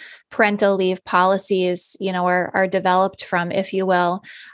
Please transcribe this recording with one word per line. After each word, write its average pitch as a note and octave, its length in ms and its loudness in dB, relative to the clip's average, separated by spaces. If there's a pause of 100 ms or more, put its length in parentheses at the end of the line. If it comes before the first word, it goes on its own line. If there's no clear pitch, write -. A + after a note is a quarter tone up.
(300)
parental G#3 460 2
leave F#3 280 -2
policies, F#3 920 0
you F#3+ 140 -4
know, F3+ 140 -2
are, F3+ 280 0
are F#3+ 140 2
developed F#3 560 0
from, F3 260 -4
if F#3+ 220 -4
you F#3+ 120 -2
will. F3+ 380 0 (320)